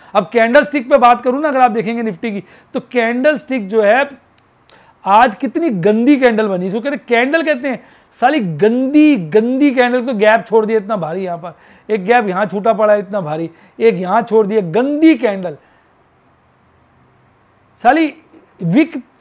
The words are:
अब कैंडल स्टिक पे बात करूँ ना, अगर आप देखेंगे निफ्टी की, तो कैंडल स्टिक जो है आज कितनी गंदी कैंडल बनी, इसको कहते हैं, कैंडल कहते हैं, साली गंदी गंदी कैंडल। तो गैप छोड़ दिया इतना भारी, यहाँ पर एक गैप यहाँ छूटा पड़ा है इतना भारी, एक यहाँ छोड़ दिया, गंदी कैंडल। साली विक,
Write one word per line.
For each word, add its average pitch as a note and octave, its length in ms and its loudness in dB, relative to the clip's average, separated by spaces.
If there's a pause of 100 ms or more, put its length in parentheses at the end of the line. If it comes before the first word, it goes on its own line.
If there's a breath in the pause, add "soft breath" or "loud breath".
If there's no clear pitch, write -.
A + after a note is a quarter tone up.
(160 soft breath)
अब G3+ 180 -2
कैंडल A#3 300 2
स्टिक C#4 260 -6
पे D4 80 4
बात B3 260 4
करूँ B3+ 180 -2
ना, D#4 60 -2
अगर C4+ 120 -2
आप B3+ 120 4
देखेंगे A3+ 300 -4
निफ्टी A3 300 -6
की, G3 120 -8 (320 soft breath)
तो C4+ 60 -4
कैंडल B3 560 -2
स्टिक A#3 300 -6
जो A3 160 0
है B3+ 460 0 (760 soft breath)
आज G#3 300 4
कितनी D#4+ 360 -4
गंदी G#3+ 460 2
कैंडल A3+ 300 2
बनी, F#3 200 -4
इसको G3 120 -4
कहते C#4 160 -6
हैं, - 120 -12
कैंडल C4 360 0
कहते C#4+ 240 -4
हैं, B3 140 -8 (360 soft breath)
साली C#4+ 220 0
गंदी B3+ 760 2 (120)
गंदी B3 440 2
कैंडल। B3 340 0
तो C4+ 100 -4
गैप G#3+ 320 2
छोड़ G#3+ 180 2
दिया A3 120 0
इतना G#3+ 200 -4
भारी, E3+ 260 -6
यहाँ F3 140 -8
पर E3 160 -14 (360 soft breath)
एक G#3 160 -2
गैप A#3 220 2
यहाँ F3+ 180 -2
छूटा G3 280 -2
पड़ा G#3 200 2
है G#3 60 0
इतना G3 220 -6
भारी, D#3+ 280 -6 (300 soft breath)
एक A3+ 160 2
यहाँ F#3 280 -2
छोड़ G#3+ 240 0
दिया, G#3+ 160 0
गंदी C#4+ 520 2
कैंडल। G3 400 -4 (2250 soft breath)
साली C#4+ 300 2 (480)
विक, G#3 340 0 (260)